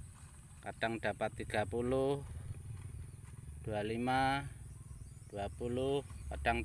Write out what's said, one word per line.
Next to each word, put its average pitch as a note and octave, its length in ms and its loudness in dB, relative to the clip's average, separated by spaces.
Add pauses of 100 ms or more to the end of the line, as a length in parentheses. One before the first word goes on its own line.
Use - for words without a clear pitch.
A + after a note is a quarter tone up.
(600)
Kadang A2+ 400 0
dapat G#2+ 340 2
tiga A2 300 2
puluh, C3 580 4 (1400)
dua G#2 180 2
puluh G#2 80 2
lima, C3 640 4 (800)
dua G2+ 160 0
puluh, C3 560 2 (240)
kadang A#2 380 2